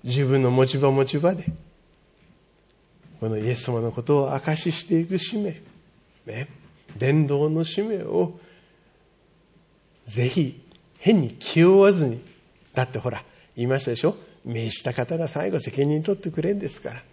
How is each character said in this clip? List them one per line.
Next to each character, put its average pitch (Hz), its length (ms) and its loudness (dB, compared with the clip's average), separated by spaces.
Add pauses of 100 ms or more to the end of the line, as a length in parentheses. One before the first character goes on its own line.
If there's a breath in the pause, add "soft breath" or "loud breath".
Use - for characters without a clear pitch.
自 127 220 0
分 131 160 4
の 127 80 4
持 131 160 4
ち 131 120 -4
場 139 140 4
持 135 140 4
ち 143 140 -2
場 175 160 2
で、 156 100 -10 (1700)
こ 110 100 -4
の 110 80 -4
イ 107 100 -4
エ 123 80 -2
ス - 100 -8
様 117 160 -2
の 117 100 -4
こ 123 100 -8
と 143 220 2
を 139 100 -4
証 156 380 -2
し 160 80 -6
し - 60 -12
て 165 140 0
い 170 60 -2
く 180 140 -4
使 - 180 -6
命、 196 240 -6 (640)
ね、 117 220 -10 (500)
伝 143 300 2
道 143 220 0
の 160 140 0
使 160 180 -4
命 214 220 -4
を、 - 360 -2 (1700 soft breath)
ぜ 117 240 -2
ひ 139 320 -2 (360)
変 220 240 4
に 113 160 -4
気 - 260 2
負 190 180 8
わ 202 100 8
ず 165 160 2
に、 117 140 -4 (520)
だ 127 100 0
っ 127 40 -2
て - 120 -8
ほ 123 100 -4
ら、 - 160 -10 (300 soft breath)
言 120 100 -4
い - 20 0
ま 131 120 0
し 135 60 -6
た 123 60 -2
で 113 60 -4
し - 80 -2
ょ？ 196 100 2 (280 loud breath)
命 113 260 -6
じ - 140 -8
た 123 100 -4
方 147 240 -4
が 165 100 -2
最 285 240 -4
後 - 80 -2
責 135 260 -2
任 151 160 0
取 196 160 -2
っ - 40 -16
て 160 100 -6
く 160 100 -6
れ 185 120 0
ん 202 60 -4
で 175 100 -8
す - 120 -16
か - 120 -12
ら。 120 200 -16